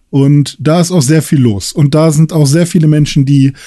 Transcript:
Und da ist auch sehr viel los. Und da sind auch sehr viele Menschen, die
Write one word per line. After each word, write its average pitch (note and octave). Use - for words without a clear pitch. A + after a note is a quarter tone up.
Und C#3+
da D#3
ist E3+
auch F3+
sehr D3
viel D3
los. G#2+
Und D3
da D#3+
sind D3+
auch D#3
sehr E3
viele D#3+
Menschen, D3
die C#3